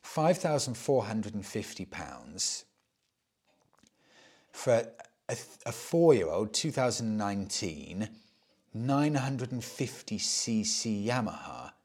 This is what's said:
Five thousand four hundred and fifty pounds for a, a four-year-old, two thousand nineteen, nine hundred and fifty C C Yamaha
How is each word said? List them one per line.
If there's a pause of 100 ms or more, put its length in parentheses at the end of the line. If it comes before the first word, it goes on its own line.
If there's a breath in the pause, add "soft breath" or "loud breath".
Five
thousand
four
hundred
and
fifty
pounds (1900 soft breath)
for (420)
a, (300)
a
four-year-old,
two
thousand
nineteen, (640 loud breath)
nine
hundred
and
fifty
C
C
Yamaha (120)